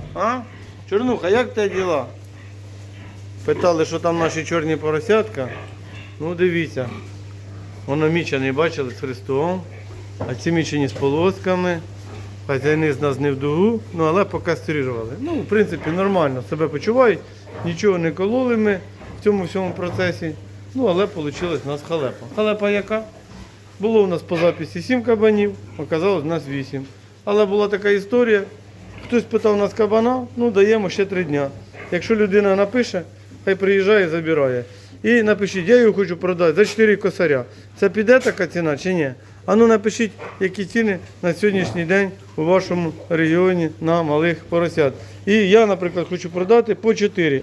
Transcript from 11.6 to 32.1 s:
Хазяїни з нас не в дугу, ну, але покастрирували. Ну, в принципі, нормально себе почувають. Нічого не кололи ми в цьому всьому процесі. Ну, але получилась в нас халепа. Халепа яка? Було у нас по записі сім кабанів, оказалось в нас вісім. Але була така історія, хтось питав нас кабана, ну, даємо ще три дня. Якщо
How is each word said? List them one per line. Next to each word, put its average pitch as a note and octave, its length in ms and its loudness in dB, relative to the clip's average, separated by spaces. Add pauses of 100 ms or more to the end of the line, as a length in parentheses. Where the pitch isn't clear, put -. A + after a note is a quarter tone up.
Хазяїни D3 460 0
з C3 80 -6
нас C#3 180 -2
не C#3+ 120 0
в C3+ 40 -2
дугу, E3 440 0 (140)
ну, E3 100 -2
але F3 220 2
покастрирували. D3 920 -4
Ну, D4+ 120 -6
в A#3+ 140 -4
принципі, G3 440 0
нормально E3+ 600 0
себе D#3 180 0
почувають. G#3 520 2 (460)
Нічого F3 320 0
не E3 140 0
кололи A3+ 460 0
ми G#3 220 2 (400)
в - 40 -16
цьому G3+ 200 2
всьому F#3 280 -4
процесі. F3 600 -4 (440)
Ну, C4 100 0
але F#3+ 220 2
получилась D#3+ 580 -6
в - 20 -6
нас C#3+ 200 -6
халепа. C#3+ 380 -4 (100)
Халепа G#3 340 0
яка? G#3 340 -2 (760)
Було G#3+ 240 4
у F#3+ 40 4
нас E3+ 140 -2
по F3 160 -4
записі E3 440 0
сім B3 220 0
кабанів, G#3+ 520 4 (220)
оказалось E3 460 0
в D3 40 -4
нас D#3+ 220 -2
вісім. C#3 360 -6 (380)
Але G#3 220 4
була G3+ 220 2
така G3+ 220 0
історія, G3+ 520 2 (680)
хтось A#3+ 160 2
питав G#3+ 340 0
нас G3+ 160 0
кабана, A3+ 540 2 (100)
ну, A#3+ 140 2
даємо G3+ 380 4
ще G3 160 0
три F#3 180 -2
дня. C#3+ 260 0 (420)
Якщо F3+ 240 0